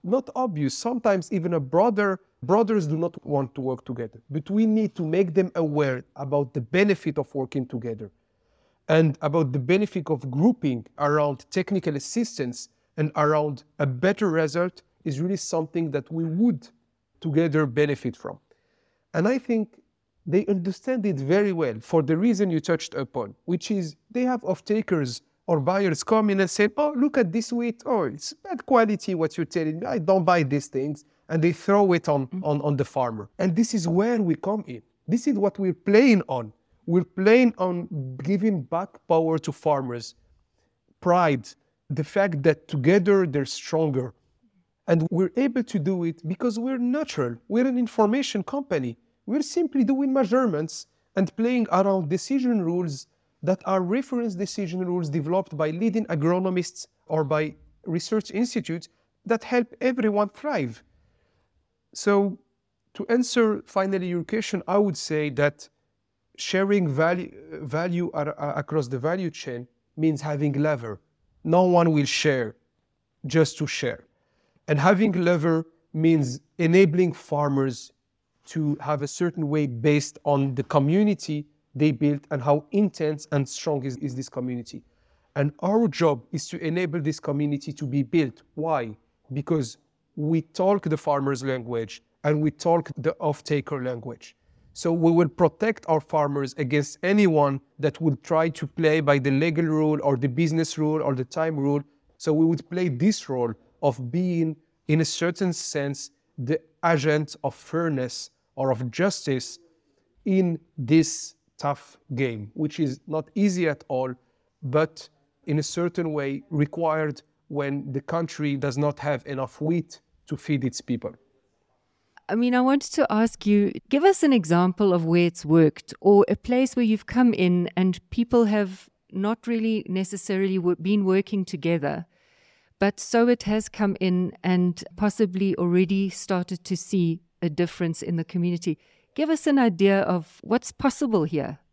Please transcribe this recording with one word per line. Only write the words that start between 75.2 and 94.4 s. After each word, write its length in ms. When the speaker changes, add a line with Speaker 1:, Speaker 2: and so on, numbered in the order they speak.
Speaker 1:
means 480
enabling 540
farmers 800
to 340
have 220
a 60
certain 400
way 180
based 580
on 300
the 100
community 840
they 160
built 400
and 100
how 300
intense 640
and 160
strong 360
is, 140
is 160
this 140
community. 540
And 260
our 280
job 440
is 160
to 160
enable 360
this 200
community 520
to 140
be 160
built. 400
Why? 420
Because 460
we 260
talk 440
the 120
farmer's 480
language 580
and 160
we 100
talk 460
the 240
off-taker 640
language. 520